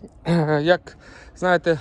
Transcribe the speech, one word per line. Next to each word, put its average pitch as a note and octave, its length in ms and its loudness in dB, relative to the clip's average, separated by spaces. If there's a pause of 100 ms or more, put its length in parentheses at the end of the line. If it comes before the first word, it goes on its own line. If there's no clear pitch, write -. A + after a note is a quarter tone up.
(260)
Е, D3+ 380 0
як, F3 340 0 (380)
знаєте, E3+ 460 0